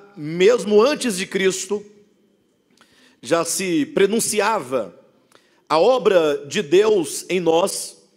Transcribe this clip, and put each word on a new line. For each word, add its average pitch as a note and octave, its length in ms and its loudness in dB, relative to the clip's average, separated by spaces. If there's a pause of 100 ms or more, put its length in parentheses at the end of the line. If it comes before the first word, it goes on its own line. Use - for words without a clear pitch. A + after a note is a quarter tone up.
(160)
mesmo F#3+ 680 2
antes B3 340 -2
de F#3+ 80 -6
Cristo, G3 640 -4 (1400)
já E3 220 0
se E3 420 -2
prenunciava F#3+ 1040 -2 (760)
a D3+ 100 2
obra F3 680 2
de F#3+ 120 -4
Deus F#3 680 0
em F3+ 100 -2
nós E3+ 600 -2 (180)